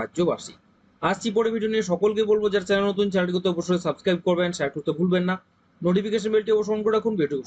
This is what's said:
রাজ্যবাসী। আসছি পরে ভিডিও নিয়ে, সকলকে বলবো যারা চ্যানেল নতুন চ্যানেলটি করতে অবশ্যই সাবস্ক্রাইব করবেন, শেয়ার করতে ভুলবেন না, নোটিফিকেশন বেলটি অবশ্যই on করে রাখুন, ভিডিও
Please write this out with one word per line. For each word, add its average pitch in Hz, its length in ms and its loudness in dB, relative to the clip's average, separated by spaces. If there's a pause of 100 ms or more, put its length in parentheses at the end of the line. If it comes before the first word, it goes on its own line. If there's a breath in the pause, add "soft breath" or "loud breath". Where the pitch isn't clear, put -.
রাজ্যবাসী। 135 520 -2 (480)
আসছি 165 340 -2
পরে 226 180 2
ভিডিও 220 200 -2
নিয়ে, 220 180 0
সকলকে 202 300 2 (100)
বলবো 214 220 2
যারা 185 140 0
চ্যানেল 196 240 2
নতুন 202 180 0
চ্যানেলটি 180 260 0
করতে 180 180 0
অবশ্যই 175 340 0
সাবস্ক্রাইব 175 400 0
করবেন, 175 300 2
শেয়ার 147 180 -2
করতে 156 220 -4
ভুলবেন 180 320 2
না, 185 60 -2 (460)
নোটিফিকেশন 202 500 0
বেলটি 214 200 2
অবশ্যই 214 240 2
on 214 80 -4
করে 220 140 2
রাখুন, 220 220 0
ভিডিও 143 280 0